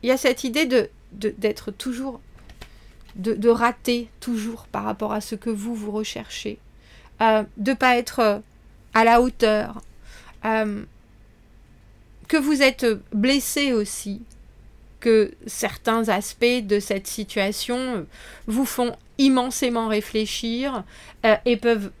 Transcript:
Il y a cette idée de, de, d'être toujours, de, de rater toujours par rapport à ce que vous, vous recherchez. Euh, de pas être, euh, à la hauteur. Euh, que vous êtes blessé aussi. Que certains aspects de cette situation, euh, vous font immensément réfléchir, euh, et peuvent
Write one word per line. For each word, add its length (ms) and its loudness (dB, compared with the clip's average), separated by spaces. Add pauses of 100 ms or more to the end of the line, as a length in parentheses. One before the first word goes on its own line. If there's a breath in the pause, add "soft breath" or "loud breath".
Il 60 0
y 20 4
a 60 4
cette 260 0
idée 220 0
de, 240 2 (240)
de, 240 -4
d'être 340 -4
toujours, 480 -8 (960 loud breath)
de, 180 -2
de 160 2
rater 600 2 (100)
toujours 480 -6
par 160 -6
rapport 300 -4
à 80 -4
ce 140 -8
que 140 -8
vous, 260 -4
vous 160 -8
recherchez. 680 -8 (640 soft breath)
Euh, 220 4 (140)
de 160 0
pas 240 4
être, 220 -4
euh, 200 2 (540)
à 100 6
la 160 8
hauteur. 640 0 (640 loud breath)
Euh, 400 -2 (1400)
que 80 2
vous 240 2
êtes 240 2 (260)
blessé 640 0
aussi. 480 -4 (800)
Que 320 4 (120)
certains 640 -2
aspects 380 -2 (180)
de 160 0
cette 280 -4
situation, 680 -4
euh, 260 -4 (440 loud breath)
vous 180 0
font 300 -4 (220)
immensément 720 2
réfléchir, 960 -4 (400 loud breath)
euh, 180 8
et 140 2
peuvent 420 0